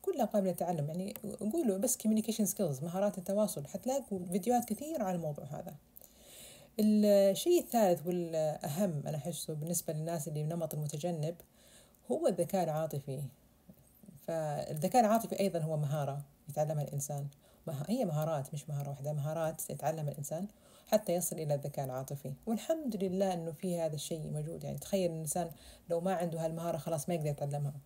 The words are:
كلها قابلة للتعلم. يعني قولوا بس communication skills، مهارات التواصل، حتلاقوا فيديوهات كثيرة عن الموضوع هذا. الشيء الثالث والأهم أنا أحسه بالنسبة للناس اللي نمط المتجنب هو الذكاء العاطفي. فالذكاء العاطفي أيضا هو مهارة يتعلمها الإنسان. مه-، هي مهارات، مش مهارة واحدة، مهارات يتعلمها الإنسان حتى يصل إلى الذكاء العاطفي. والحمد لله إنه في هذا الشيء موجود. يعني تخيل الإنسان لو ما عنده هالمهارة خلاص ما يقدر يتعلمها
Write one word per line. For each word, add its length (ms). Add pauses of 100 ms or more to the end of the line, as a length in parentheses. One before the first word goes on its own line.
كلها 220
قابلة 260
للتعلم. 360
يعني 280 (260)
قولوا 380
بس 180
communication 580
skills، 280
مهارات 360
التواصل، 480
حتلاقوا 520 (140)
فيديوهات 320
كثيرة 400
عن 100
الموضوع 300
هذا. 300 (1040)
الشيء 800
الثالث 460
والأهم 1000
أنا 100
أحسه 380
بالنسبة 380
للناس 360
اللي 140
نمط 320
المتجنب 600 (760)
هو 160
الذكاء 380
العاطفي. 580 (1040)
فالذكاء 760
العاطفي 400
أيضا 180
هو 180
مهارة 460 (260)
يتعلمها 360
الإنسان. 420 (440)
مه-، 200
هي 140
مهارات، 500
مش 140
مهارة 220
واحدة، 220
مهارات 580
يتعلمها 420
الإنسان 340 (400)
حتى 260
يصل 240
إلى 180
الذكاء 300
العاطفي. 480 (140)
والحمد 580
لله 300
إنه 180
في 280
هذا 140
الشيء 360
موجود. 340
يعني 140
تخيل 320
الإنسان 400 (400)
لو 100
ما 140
عنده 300
هالمهارة 320
خلاص 320
ما 60
يقدر 120
يتعلمها 480 (120)